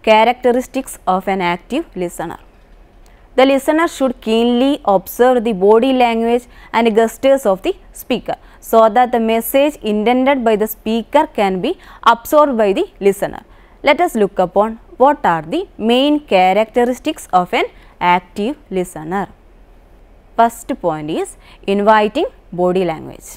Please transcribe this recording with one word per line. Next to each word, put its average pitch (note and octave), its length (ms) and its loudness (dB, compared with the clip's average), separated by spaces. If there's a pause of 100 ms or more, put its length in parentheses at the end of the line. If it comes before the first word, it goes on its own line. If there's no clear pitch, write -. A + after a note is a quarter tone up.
characteristics A#3+ 1040 0
of F#3 200 -2
an F#3+ 140 -4
active F3+ 460 -4 (100)
listener. F3 420 -8 (960)
The C4 100 6
listener D#4 420 2
should C4 320 -4
keenly A#3+ 640 0
observe A#3 600 2
the A#3 100 -2
body A3 400 4
language A#3 500 0 (300)
and A#3 200 2
gestures C4 520 0
of F#3+ 160 0
the F4+ 120 -4 (180)
speaker - 440 -8 (240)
so A3+ 300 4
that A#3 220 0
the A#3+ 80 0
message A#3 560 0
intended B3 680 0
by A3+ 120 2
the G#3 100 -2
speaker A3+ 600 -2 (120)
can F#3+ 240 -2
be D4+ 160 -4 (240)
absorbed B3+ 560 2
by G#3 160 2
the E4+ 120 -2 (140)
listener. F#3+ 420 -2 (400)
Let C#4 200 2
us F4 120 -2
look G#3 240 -2
upon G#3 420 -2 (180)
what C#4 260 2
are E3 180 0
the C#4 240 -6 (120)
main B3+ 420 0
characteristics A3 1120 0
of F3+ 220 0
an D#4 120 0 (340)
active G3 560 -2 (120)
listener. F3+ 600 -6 (1080)
First A#3 320 0 (120)
point D#3 300 -4
is E4+ 260 -6 (300)
inviting G#3+ 600 2 (260)
body F3+ 320 0
language. D#3 520 -10